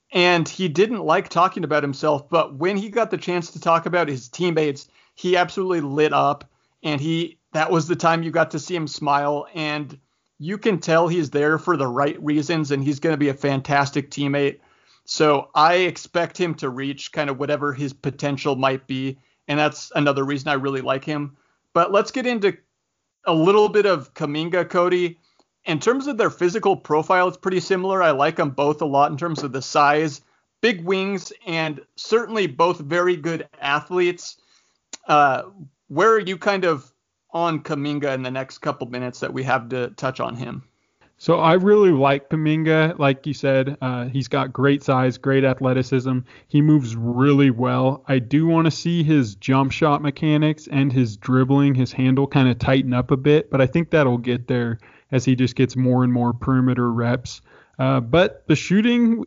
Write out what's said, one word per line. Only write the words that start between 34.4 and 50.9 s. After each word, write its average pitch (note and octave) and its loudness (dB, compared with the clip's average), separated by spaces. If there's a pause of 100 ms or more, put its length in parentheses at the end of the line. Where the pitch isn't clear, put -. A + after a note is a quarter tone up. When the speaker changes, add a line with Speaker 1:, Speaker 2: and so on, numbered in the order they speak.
Speaker 1:
Uh, C#3+ 4 (440)
where F#3+ 2
are A3 4
you F#3 -6
kind F#3+ 0
of D#3 -2 (400)
on E3 -2
Kuminga C#3+ -4
in C3 -6
the B2+ -6
next C3 -10
couple C3+ -6
minutes B2 -8
that - -8
we C3 -6
have B2 -2
to B2 -4
touch C3 -6
on A#2+ -6
him? A#2+ -12 (560)
Speaker 2:
So E3 2
I D#3+ 4
really G3 6
like C#3 2
Kuminga. D#3 2
Like C#3 0
you C#3 -4
said, C3+ 0
uh, B2 -4
he's B2+ -4
got C3+ -4
great C#3 2
size, C3 0
great C3+ 2
athleticism. B2+ 0 (280)
He D3 4
moves D3 4
really C3 4
well. B2+ 0
I C3+ 2
do C#3 0
wanna E3 2
see E3+ -2
his C#3+ 2
jump C3+ 0
shot D3 0
mechanics D3+ 0
and C#3 0